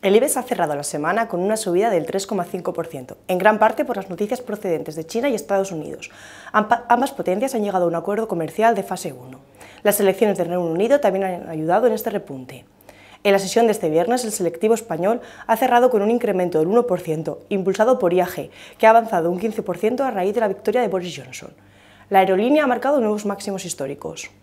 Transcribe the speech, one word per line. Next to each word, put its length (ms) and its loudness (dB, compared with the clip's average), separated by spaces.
El 140 6
ibex 180 4
ha 80 -4
cerrado 320 -2
la 80 -6
semana 460 -2
con 100 -4
una 160 0
subida 340 0
del 160 0
tres 220 -4
coma 160 -4
cinco 300 -6
por 140 -6
ciento, 280 -14
en 80 0
gran 200 6
parte 280 2
por 100 -4
las 140 -8
noticias 320 -4
procedentes 560 -4
de 80 -8
China 240 -2
y 40 0
Estados 380 -2
Unidos. 400 -10
Ampa-, 380 2
ambas 240 2
potencias 420 -2
han 80 0
llegado 220 0
a 20 4
un 80 0
acuerdo 320 -2
comercial 480 0
de 80 -4
fase 300 -8
uno. 260 -18
Las 200 2
elecciones 360 4
del 100 -2
Reino 180 -2
Unido 340 2
también 240 0
han 240 -6
ayudado 400 0
en 60 4
este 160 -4
repunte. 560 -10
En 80 4
la 80 6
sesión 260 2
de 60 4
este 180 0
viernes, 360 2
el 80 -6
selectivo 400 0
español 480 -2
ha 80 2
cerrado 340 4
con 120 2
un 100 2
incremento 480 0
del 80 2
uno 180 2
por 140 0
ciento, 480 -6
impulsado 500 2
por 160 2
I 60 4
A 80 0
G, 220 -10
que 80 2
ha 40 10
avanzado 420 4
un 80 -4
quince 240 -4
por 140 -6
ciento 260 -2
a 80 -2
raíz 240 -2
de 60 0
la 80 0
victoria 320 -2
de 80 0
Boris 280 -4
Johnson. 360 -16
La 100 4
aerolínea 460 4
ha 20 2
marcado 320 2
nuevos 260 -2
máximos 380 -6
históricos. 680 -10